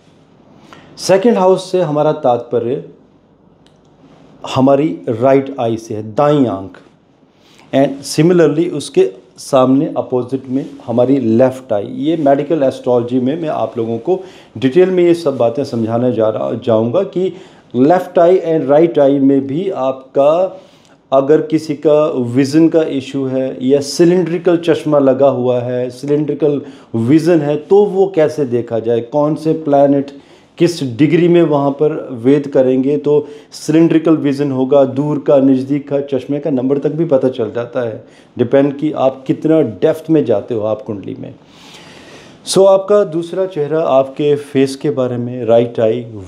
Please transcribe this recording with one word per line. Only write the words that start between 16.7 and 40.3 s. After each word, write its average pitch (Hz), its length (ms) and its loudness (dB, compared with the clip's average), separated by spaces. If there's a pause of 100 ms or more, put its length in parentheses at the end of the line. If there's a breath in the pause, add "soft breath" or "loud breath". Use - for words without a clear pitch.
कि 180 300 -4 (420 loud breath)
left 175 440 2
eye 180 200 6
and 160 300 -2
right 156 300 4
eye 143 200 4
में 135 280 2
भी 156 240 -4
आपका, 139 880 -2 (520 loud breath)
अगर 139 280 4
किसी 151 360 -4
का 151 280 2 (300)
vision 143 340 4
का 160 140 2
issue 139 440 -6
है 131 400 -4
या 135 140 4
cylindrical 170 760 0
चश्मा 151 420 0
लगा 135 300 4
हुआ 123 320 -2
है, 123 300 -4
cylindrical 147 680 -2 (340 loud breath)
vision 151 460 2
है, 147 160 -2
तो 196 280 4
वो 190 300 0
कैसे 151 300 0
देखा 117 340 -4
जाए, 113 220 -2
कौन 147 340 -2
से 156 180 -2
प्लैनेट 143 580 2 (480 loud breath)
किस 165 240 0 (140)
डिग्री 156 320 2
में 170 140 4
वहाँ 143 280 0
पर 151 220 0 (200)
वेद 135 340 0
करेंगे, 135 500 2
तो 147 300 0 (260 loud breath)
cylindrical 160 640 2
vision 139 360 -2
होगा, 131 320 2
दूर 139 340 -2
का, 143 200 2
नज़दीक 135 500 0
का, 139 120 -2
चश्मे 139 400 -4
का 160 100 -6
नंबर 131 280 -2
तक 147 120 -2
भी 151 140 -2
पता 135 240 0
चल 113 240 -6
जाता 117 280 -6
है, 113 240 -8 (340 soft breath)
Depend 139 400 2
कि 151 140 -4
आप 135 340 -2
कितना 156 340 0
depth 156 500 -2
में 151 140 2
जाते 113 300 -2